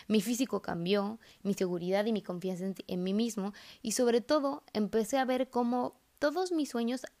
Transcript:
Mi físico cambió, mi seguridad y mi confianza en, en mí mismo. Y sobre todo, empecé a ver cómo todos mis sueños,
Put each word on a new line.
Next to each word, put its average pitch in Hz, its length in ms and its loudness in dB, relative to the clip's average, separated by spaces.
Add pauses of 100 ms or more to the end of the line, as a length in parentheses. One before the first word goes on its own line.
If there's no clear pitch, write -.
Mi 214 120 4
físico 220 420 -2
cambió, 196 580 -2 (240)
mi 196 100 2
seguridad 185 520 0
y 233 60 2
mi 202 100 0
confianza 185 440 -4
en, 190 80 -2 (140)
en 180 160 -2
mí 190 100 0
mismo. 208 400 -2 (260)
Y 220 120 -4
sobre 240 280 4
todo, 285 520 0
empecé 214 460 0
a 262 60 4
ver 254 240 0
cómo 240 460 0 (240)
todos 349 320 0
mis 311 200 0
sueños, 240 320 -2 (180)